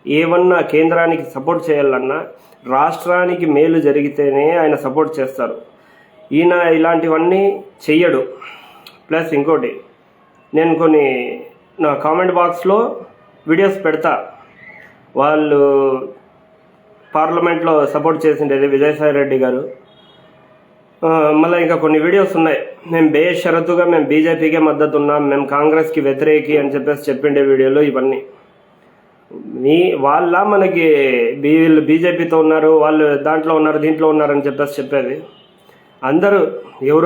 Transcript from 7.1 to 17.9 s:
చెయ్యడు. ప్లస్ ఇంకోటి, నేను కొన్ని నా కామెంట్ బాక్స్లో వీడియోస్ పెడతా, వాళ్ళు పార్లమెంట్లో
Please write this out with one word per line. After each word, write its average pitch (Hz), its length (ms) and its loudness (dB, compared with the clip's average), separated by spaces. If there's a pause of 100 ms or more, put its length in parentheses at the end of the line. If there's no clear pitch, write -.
చెయ్యడు. 156 360 2 (880)
ప్లస్ 160 280 -4
ఇంకోటి, 143 340 0 (840)
నేను 165 160 2 (100)
కొన్ని 151 220 4 (760)
నా 147 80 0 (140)
కామెంట్ 175 340 0
బాక్స్లో 180 380 0 (760)
వీడియోస్ 190 340 2
పెడతా, 156 280 -2 (1080)
వాళ్ళు 151 400 2 (1600)
పార్లమెంట్లో 165 580 0 (200)